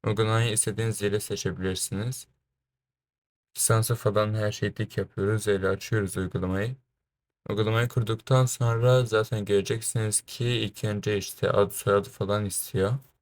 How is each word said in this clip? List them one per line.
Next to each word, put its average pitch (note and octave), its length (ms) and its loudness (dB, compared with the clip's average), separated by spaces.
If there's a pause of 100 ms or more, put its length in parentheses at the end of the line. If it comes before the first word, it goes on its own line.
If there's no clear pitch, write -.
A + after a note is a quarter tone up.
Uygulamayı A2 460 2
istediğiniz A2 500 -2
yere G2+ 180 0
seçebilirsiniz. F#2+ 1080 -4 (1300)
Lisansı A2+ 380 2
falan G#2+ 400 0
her G#2+ 180 0
şeyi G2+ 220 -4
tik - 240 -6
yapıyoruz. G#2 500 -2
Öyle F#2+ 200 2
açıyoruz G2 480 -2
uygulamayı. F#2 600 -2 (720)
Uygulamayı A2 400 2
kurduktan B2 580 2
sonra B2 600 4
zaten G#2+ 380 0
göreceksiniz G#2+ 760 0
ki - 240 -6
ilk A2 400 -2
önce G#2 340 0
işte - 320 -2
ad, G2+ 200 4
soyadı G2+ 380 2
falan G#2 360 -2
istiyor. G2 500 -2 (280)